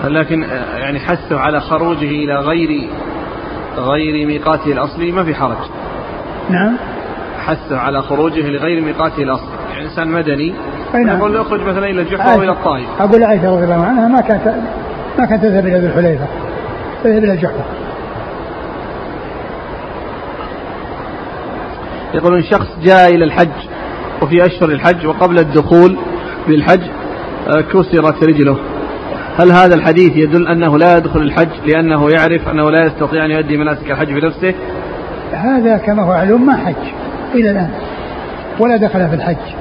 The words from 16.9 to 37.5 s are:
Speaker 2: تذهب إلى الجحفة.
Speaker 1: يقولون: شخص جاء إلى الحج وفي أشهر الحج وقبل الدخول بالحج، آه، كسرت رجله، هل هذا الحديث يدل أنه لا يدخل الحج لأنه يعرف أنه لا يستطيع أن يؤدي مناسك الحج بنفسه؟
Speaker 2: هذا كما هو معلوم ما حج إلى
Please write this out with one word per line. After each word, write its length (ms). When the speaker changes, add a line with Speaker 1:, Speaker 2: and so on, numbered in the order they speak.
Speaker 2:
تذهب 200
إلى 80
الجحفة. 320
Speaker 1:
يقولون: 280
شخص 240
جاء 320
إلى 100
الحج 440
وفي 240
أشهر 220
الحج 380
وقبل 320
الدخول 600
بالحج، 340
آه، 120
كسرت 640
رجله، 340
هل 140
هذا 220
الحديث 420
يدل 320
أنه 300
لا 180
يدخل 240
الحج 280
لأنه 440
يعرف 380
أنه 220
لا 140
يستطيع 400
أن 60
يؤدي 260
مناسك 340
الحج 220
بنفسه؟ 420
Speaker 2:
هذا 440
كما 260
هو 60
معلوم 380
ما 100
حج 360
إلى 160